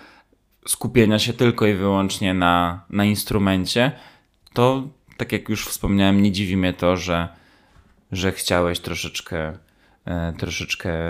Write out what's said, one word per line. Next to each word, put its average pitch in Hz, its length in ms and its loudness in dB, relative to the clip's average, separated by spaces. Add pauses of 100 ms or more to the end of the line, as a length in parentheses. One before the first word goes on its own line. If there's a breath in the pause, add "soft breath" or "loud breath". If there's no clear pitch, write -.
(680 loud breath)
skupienia 110 500 2
się 117 140 -2
tylko 117 340 2
i 104 80 4
wyłącznie 98 600 0
na, 87 560 2
na 101 140 2
instrumencie, 104 880 2 (600 loud breath)
to 131 360 2 (280)
tak - 160 -8
jak 107 160 -4
już 107 180 -4
wspomniałem, 98 560 2
nie 101 100 4
dziwi 95 240 0
mnie 90 160 2
to, 90 240 2
że, 85 320 -2 (840 soft breath)
że 92 200 0
chciałeś 87 480 0
troszeczkę, 80 720 -8 (520)
e, 85 340 -4
troszeczkę 87 540 -6 (180)